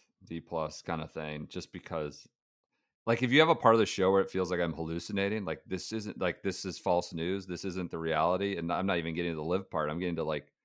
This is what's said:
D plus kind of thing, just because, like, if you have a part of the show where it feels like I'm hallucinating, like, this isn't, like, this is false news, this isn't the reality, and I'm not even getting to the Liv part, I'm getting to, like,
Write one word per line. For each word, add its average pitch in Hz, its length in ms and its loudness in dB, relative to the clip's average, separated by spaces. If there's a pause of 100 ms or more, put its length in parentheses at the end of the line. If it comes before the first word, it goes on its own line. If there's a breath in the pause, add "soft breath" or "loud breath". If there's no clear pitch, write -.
(240)
D 85 160 -10
plus 80 440 -6
kind 82 180 -4
of 78 100 -10
thing, 76 380 -8
just - 240 -10
because, 78 540 -8 (800)
like, 117 160 2
if 120 80 2
you 139 80 8
have 160 100 8
a 156 60 4
part 117 200 8
of 113 40 6
the 104 80 4
show 95 240 4
where 98 100 6
it 92 80 -2
feels 92 220 0
like 87 100 2
I'm 82 120 0
hallucinating, 98 720 -2
like, 80 220 -4
this 95 260 -6
isn't, 107 300 -6
like, 90 220 0
this 95 200 -4
is 90 140 -6
false 87 360 2
news, 90 340 -2
this 90 180 -6
isn't 90 260 -4
the 85 60 -4
reality, 85 580 2
and 85 160 -4
I'm 90 140 0
not 92 140 0
even 82 160 -4
getting 85 160 0
to 80 40 -4
the 76 80 -4
Liv 92 260 -2
part, 76 200 0
I'm 80 100 -4
getting 87 180 -2
to, 82 60 -2
like, 76 240 -4 (180)